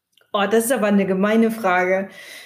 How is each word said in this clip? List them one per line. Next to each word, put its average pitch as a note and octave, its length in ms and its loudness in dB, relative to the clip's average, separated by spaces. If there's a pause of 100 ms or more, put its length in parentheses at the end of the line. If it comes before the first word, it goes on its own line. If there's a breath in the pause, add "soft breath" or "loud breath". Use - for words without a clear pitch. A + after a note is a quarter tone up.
(340)
Oh, G3+ 120 0
das A3+ 200 0
ist C4 60 -2
aber G#3+ 160 0
eine G3+ 200 2
gemeine G#3 420 2
Frage. F#3 600 -2 (360 loud breath)